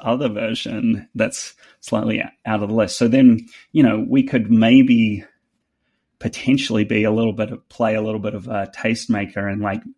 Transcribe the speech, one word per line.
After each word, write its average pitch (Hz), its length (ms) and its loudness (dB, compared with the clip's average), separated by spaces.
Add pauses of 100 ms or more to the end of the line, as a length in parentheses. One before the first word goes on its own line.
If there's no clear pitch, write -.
other 127 260 -2
version 110 880 -4
that's - 400 -6 (280)
slightly 110 420 -4 (220)
out 107 180 -2
of 101 60 -4
the 110 40 -4
list." 110 240 -2
So 120 100 2
then, 120 400 6 (260)
you 151 100 4
know, 107 260 2
we 127 140 2
could 110 260 -2
maybe 113 760 4 (920)
potentially 120 680 -2
be 107 200 0
a 107 80 0
little 110 220 0
bit 120 180 -6
of, - 180 -16
play 113 240 -2
a 110 80 -2
little 110 180 -6
bit 104 140 -6
of 104 140 -12
a 101 280 -6
tastemaker 101 760 -4
and, 101 100 -6
like, 104 220 -4 (140)